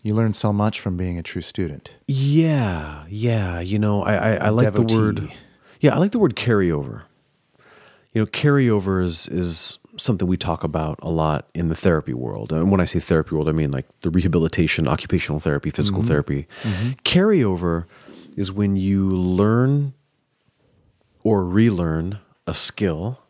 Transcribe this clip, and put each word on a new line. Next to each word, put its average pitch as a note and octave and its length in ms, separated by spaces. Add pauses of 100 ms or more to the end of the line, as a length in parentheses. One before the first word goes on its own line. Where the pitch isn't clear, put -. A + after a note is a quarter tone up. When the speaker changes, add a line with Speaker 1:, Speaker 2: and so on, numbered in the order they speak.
Speaker 1:
You G#2+ 140
learn A2+ 160
so G#2 220
much G#2 260
from F#2+ 160
being F2+ 220
a D#2+ 60
true - 180
student. D#2 500 (160)
Speaker 2:
Yeah, C3 1000
yeah. G#2 500
You F#2 200
know, G#2 220
I, G#2+ 120
I, G#2 220 (100)
I G#2+ 40
like A2 240
the A#2 120
Speaker 1:
Devotee. A2+ 100
Speaker 2:
word. G#2+ 380 (480)
Yeah, D3 120
I - 40
like G3 160
the A#3+ 60
word D#3+ 180
carryover. D#2+ 640 (1120)
You A2 80
know, G#2+ 60
carryover G#2+ 760
is, E2+ 240
is F2 500 (200)
something F#2+ 280
we F2+ 120
talk E2+ 260
about D#2 380
a - 80
lot D#2 440
in E2+ 140
the D#2 80
therapy D#2 380
world. A#1 400
And E2+ 180
when G2 80
I F2 60
say E2+ 160
therapy D#2+ 340
world, D2+ 140
I - 20
mean, D2+ 200
like, C2+ 160 (120)
the E2+ 100
rehabilitation, E2 800
occupational D2+ 540
therapy, D2+ 280
physical G2 300
Speaker 1:
Mm-hmm. A2+ 80
Speaker 2:
therapy. E2+ 400 (160)
Speaker 1:
Mm-hmm. G#2+ 260 (140)
Speaker 2:
Carryover F#2+ 800 (540)
is G2 160
when G2 240
you F#2+ 320
learn A2 840 (1300)
or G#2 200
relearn F2+ 760 (280)
a D#2+ 60
skill F#2+ 680 (100)